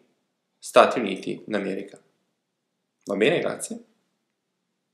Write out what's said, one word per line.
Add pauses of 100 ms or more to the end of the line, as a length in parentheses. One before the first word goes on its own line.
(600)
Stati
Uniti
d'America. (1080)
Va
bene,
grazie. (1120)